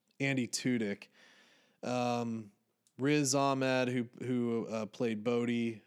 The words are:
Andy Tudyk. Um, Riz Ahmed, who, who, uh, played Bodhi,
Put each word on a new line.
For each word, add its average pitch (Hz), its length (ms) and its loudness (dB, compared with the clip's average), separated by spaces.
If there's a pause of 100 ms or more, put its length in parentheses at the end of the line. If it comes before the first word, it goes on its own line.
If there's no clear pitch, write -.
(200)
Andy 135 280 0
Tudyk. 117 580 0 (800)
Um, 120 680 -2 (480)
Riz 143 360 2
Ahmed, 131 540 2
who, 123 160 0 (200)
who, 120 460 0
uh, 110 140 -2
played 110 380 -2
Bodhi, 120 640 0